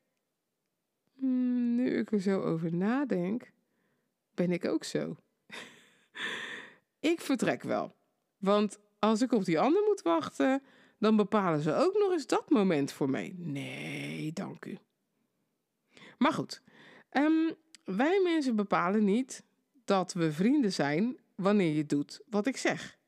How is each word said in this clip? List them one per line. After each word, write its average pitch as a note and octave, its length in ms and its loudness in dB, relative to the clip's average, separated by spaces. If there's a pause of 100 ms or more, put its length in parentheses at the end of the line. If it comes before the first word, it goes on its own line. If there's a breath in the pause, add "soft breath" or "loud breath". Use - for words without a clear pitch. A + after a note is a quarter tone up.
(1200)
Hmm, B3 560 0
nu B3 240 0
ik A3+ 140 -4
er G#3 80 2
zo F#3+ 200 0
over E3 340 -2
nadenk, G#3 760 -2 (840)
ben F3+ 180 0
ik E3+ 120 -4
ook - 200 -2
zo. - 320 -4 (300)
<laughs> - 100 -16 (1400 loud breath)
Ik E4 200 0
vertrek G3 420 0
wel. A2+ 320 -4 (420)
Want G3+ 420 0 (200)
als G#3+ 220 2
ik B3+ 120 0
op G3+ 120 2
die D#3+ 160 2
ander D#4 220 4
moet G#4 200 0
wachten, C#4 600 0 (360 soft breath)
dan A3 180 4
bepalen F#3+ 440 2
ze D3+ 140 0
ook E4+ 200 2
nog G4+ 180 2
eens D#4+ 140 -2
dat - 240 0
moment F3+ 420 2
voor C#3 180 -2
mij. A2 260 -4
Nee, C#3+ 960 -8
dank - 320 -10
u. - 140 -12 (1400 loud breath)
Maar D4+ 140 2
goed, - 300 -8 (480 loud breath)
ehm, D#4+ 420 2 (320)
wij C#4+ 380 2
mensen D#4 340 0
bepalen G3 480 2
niet A3 400 0 (400)
dat F#3 280 0
we E3 200 0
vrienden G#3 400 2
zijn E3 460 0 (160)
wanneer F#3+ 380 2
je D3+ 140 0
doet D3 340 -4 (100)
wat G#3 160 0
ik C4 100 -2
zeg. - 520 -4